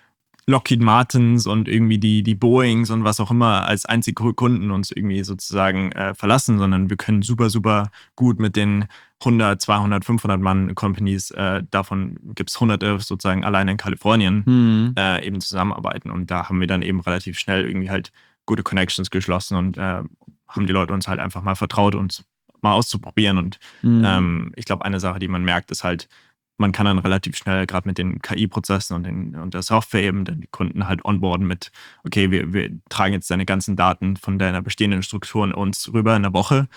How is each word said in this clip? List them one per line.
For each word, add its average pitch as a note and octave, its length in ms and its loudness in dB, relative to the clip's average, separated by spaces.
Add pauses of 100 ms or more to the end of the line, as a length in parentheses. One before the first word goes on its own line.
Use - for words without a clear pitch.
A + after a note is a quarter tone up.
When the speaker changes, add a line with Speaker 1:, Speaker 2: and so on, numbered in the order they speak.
(460)
Speaker 1:
Lockheed C3 340 2
Martins A#2 640 4
und G#2+ 220 0
irgendwie A2 300 4
die, G#2+ 260 4
die A2 100 2
Boeings A#2 560 4
und A2+ 140 0
was G#2+ 160 0
auch G2 100 -2
immer A2+ 360 4
als G#2 200 0
einzige A#2 280 0
Ku-, A2+ 180 0
Kunden G#2+ 400 0
uns G2 180 -2
irgendwie G2 320 -2
sozusagen, F#2+ 680 -2
äh, G2 220 -4
verlassen, A2 440 2
sondern F#2+ 320 2
wir G2+ 60 0
können G#2 260 2
super, A2+ 280 2
super G#2 400 2 (260)
gut B2 240 2
mit G#2 160 0
den G#2 300 2 (360)
hundert, A2 380 4
zweihundert, G#2 440 2
fünfhundert G#2 360 0
Mann F#2+ 340 0
Companies, G2 580 -2
äh, F#2+ 380 -2
davon G2 480 -2 (160)
gibt's - 240 -8
hunderte G#2 400 2
sozusagen F#2+ 460 -2
alleine F#2+ 280 2
in G#2 40 -2
Kalifornien, G#2 680 2
Speaker 2:
Mhm. A#2+ 540 4
Speaker 1:
äh, F#2+ 260 0
eben G2 160 -6
zusammenarbeiten. - 680 -4
Und F2+ 220 -6
da F2 160 -4
haben F#2 100 0
wir F2+ 80 0
dann F#2 160 0
eben F2+ 180 -2
relativ F2+ 380 -4
schnell G2 260 -2
irgendwie F#2+ 260 -4
halt F#2+ 200 -4 (360)
gute G#2+ 180 -2
Connections F#2+ 460 0
geschlossen F#2 460 -2
und, F2+ 200 -2
äh, F#2 260 -4 (460)
haben G2 180 -2
die F#2 60 0
Leute F#2+ 220 0
uns F#2+ 120 -4
halt - 140 -4
einfach F#2 220 -8
mal G2 120 -2
vertraut, G2+ 400 2
uns - 300 -4 (380)
mal G#2 100 4
auszuprobieren. G#2 640 0
Und, F2+ 220 -4 (220)
Speaker 2:
Mhm. A#2 220 4
Speaker 1:
ähm, F2+ 520 0
ich A#2 80 -14
glaub, F#2+ 180 -4
eine G2 180 -4
Sache, F#2 180 -4
die F#2 100 -6
man F2+ 160 -2
merkt, F2 260 0
ist - 140 -8
halt, F2+ 240 -4 (500)
man G2+ 140 2
kann G#2 120 0
dann G2 140 4
relativ F#2 400 -2
schnell F#2+ 280 -2
grad F#2 200 -4
mit F#2+ 100 -4
den F2+ 240 -4
K-I-Prozessen G2 760 -4
und E2+ 100 -6
den, F2+ 300 -8
und F2 200 -10
der F#2 80 -6
Software A2+ 400 0
eben G2 240 -2
dann D#3 160 -8
die - 40 -16
Kunden F#2 400 -6
halt F2+ 200 -6
onboarden F#2+ 400 0
mit, F2+ 260 -8 (320)
okay, G2 260 0
wir, F2+ 220 0
wir F#2 180 -2 (200)
tragen G2 240 0
jetzt F2+ 160 -6
deine F2+ 160 -2
ganzen F#2+ 300 -2
Daten F#2 420 0
von G2 200 -4
deiner F#2 220 0
bestehenden G2+ 420 -2
Struktur G#2 440 -4
in F#2+ 80 -2
uns G2+ 400 -4
rüber A2+ 220 4
in G#2 60 2
der F#2+ 120 -2
Woche C3+ 420 2